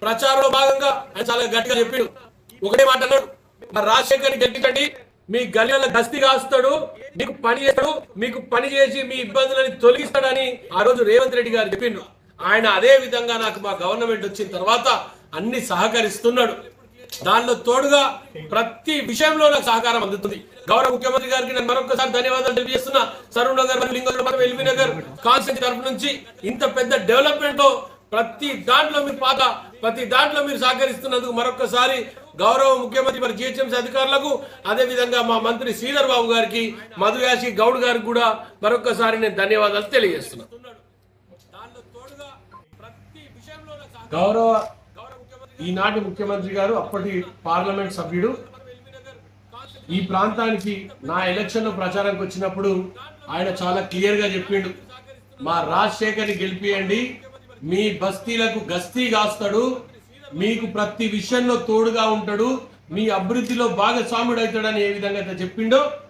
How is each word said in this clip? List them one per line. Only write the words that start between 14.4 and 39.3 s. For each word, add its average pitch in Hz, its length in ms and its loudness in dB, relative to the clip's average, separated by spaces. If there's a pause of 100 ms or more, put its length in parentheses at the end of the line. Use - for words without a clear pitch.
తర్వాత 196 560 0 (300)
అన్ని 226 260 -4
సహకరిస్తున్నాడు. 233 1160 0 (460)
దానిలో 233 300 2
తోడుగా 277 680 2 (280)
ప్రతి 233 500 -2
విషయంలో 302 500 4
నాకు 277 140 2
సహకారం 233 380 2
అందుతుంది. 196 420 -6 (260)
గౌరవ 254 220 4
ముఖ్యమంత్రి 254 380 -2
గారికి 254 220 0
నేను 247 140 -2
మరొకసారి 247 440 0
ధన్యవాదాలు 254 440 0
తెలియజేస్తున్నా. 254 580 -2 (220)
సరూర్ 262 220 0
నగర్ 254 220 0
మరియు 254 140 -2
లింగోజిగూడ 254 320 -2
మరియు 254 180 0
ఎల్బీ 247 220 0
నగర్ 262 260 2 (340)
కాన్స్టిట్యూయెన్సీ 254 380 2
తరఫు 247 300 -4
నుంచి 277 300 -6 (220)
ఇంత 247 320 -2
పెద్ద 247 300 0
డెవలప్‌మెంట్ 285 520 2
లో 269 300 4 (240)
ప్రతి 233 420 -2
దాంట్లో 285 480 2
మీరు 277 140 -6
పాత, 262 460 0 (200)
ప్రతి 226 220 -2
దాంట్లో 285 380 2
మీరు 277 160 -4
సహకరిస్తున్నందుకు 254 760 -2
మరొకసారి 247 720 0 (340)
గౌరవ 262 360 4
ముఖ్యమంత్రి 254 440 -2
మరి 240 120 -2
జిహెచ్ఎంసీ 254 440 -4
అధికారులకు, 269 680 -2 (240)
అదేవిధంగా 247 560 0
మా 226 180 0
మంత్రి 233 340 -2
శ్రీధర్ 277 340 0
బాబు 233 240 2
గారికి, 226 420 0 (240)
మధు 220 200 2
యాషి 247 320 0
గౌడ్ 226 280 2
గారికి 240 260 0
కూడా 233 420 0 (160)
మరొకసారి 226 560 2
నేను 214 160 0